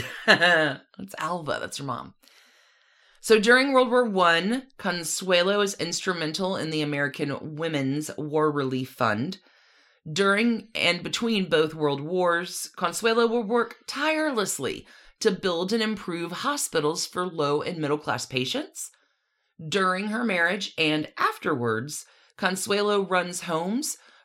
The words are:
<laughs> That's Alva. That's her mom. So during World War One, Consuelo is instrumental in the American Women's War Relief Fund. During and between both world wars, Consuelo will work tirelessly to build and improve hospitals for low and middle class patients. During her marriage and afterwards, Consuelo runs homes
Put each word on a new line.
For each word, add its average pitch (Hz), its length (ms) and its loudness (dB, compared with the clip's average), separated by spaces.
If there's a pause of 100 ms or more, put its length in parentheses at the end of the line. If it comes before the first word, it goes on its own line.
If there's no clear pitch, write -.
<laughs> - 180 -14
That's 165 920 2
Alva. 160 420 -4
That's - 180 -8
her 139 60 -10
mom. 131 300 -8 (1040)
So 220 200 6
during 254 320 6
World 254 180 4
War 247 140 4
One, 185 640 2 (100)
Consuelo 180 840 0
is 202 140 0
instrumental 180 800 -2
in 156 160 -4
the 156 120 -2
American 143 720 -4
Women's 151 600 -2
War 151 360 0
Relief 131 380 -2
Fund. 117 480 -2 (720)
During 202 640 2
and 170 260 0
between 190 460 0
both 156 260 4
world 143 260 0
wars, 175 760 0
Consuelo 226 500 2
will 233 160 0
work 233 360 -2 (100)
tirelessly 269 960 -2 (320)
to 208 140 2
build 185 400 -2
and 226 100 2
improve 175 480 -4
hospitals 175 720 -2
for 180 220 -4
low 151 360 0
and 170 160 -6
middle 151 200 0
class 117 280 -4
patients. 135 640 -6 (800)
During 190 400 0
her 220 140 -2
marriage 190 560 0
and 151 300 2 (100)
afterwards, 135 880 -2 (300)
Consuelo 202 640 0
runs 180 420 0
homes 180 540 -2 (280)